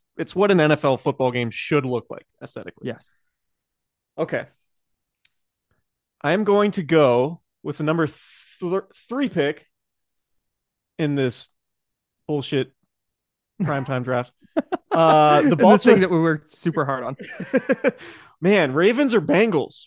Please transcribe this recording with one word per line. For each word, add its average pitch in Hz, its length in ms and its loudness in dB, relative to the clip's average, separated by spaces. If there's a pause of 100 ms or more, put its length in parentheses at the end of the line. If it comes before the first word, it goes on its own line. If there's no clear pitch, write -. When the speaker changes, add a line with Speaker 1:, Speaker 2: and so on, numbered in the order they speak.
(160)
Speaker 1:
it's - 180 -10
what 202 160 2
an 185 80 4
N 151 140 4
F 147 120 0
L 135 120 2
football 131 340 -4
game 120 200 -6
should 143 340 -4
look 123 240 -6
like - 180 -16 (160)
aesthetically. - 460 -16
Speaker 2:
Yes. - 260 -16 (1040)
Speaker 1:
Okay. 156 280 -6 (1800)
I 147 100 -2
am 202 120 -2
going 202 280 2
to 190 100 -6
go 143 600 2 (200)
with 147 140 -10
the 156 80 -6
number 160 220 0
th-, - 760 -10 (260)
three 262 200 -4
pick 147 380 -4 (1300)
in 147 160 -2
this 131 360 -4 (760)
bullshit 143 460 -4 (920)
primetime 139 400 -4
draft. 123 300 -4 (240)
Speaker 2:
<laughs> 320 60 -2 (280)
Speaker 1:
Uh, 156 480 4
the - 40 4
Speaker 2:
And - 80 2
this 170 60 2
Speaker 1:
Baltimore 208 380 6
Speaker 2:
thing 202 80 4
that 180 80 -2
we 170 100 0
worked 160 320 -2
super 165 320 -4
hard 131 180 -4
on. 123 140 -10 (440)
Speaker 1:
<laughs> - 800 -6
Man, 165 340 2
Ravens 226 380 2
or 220 80 2
Bengals? 170 680 0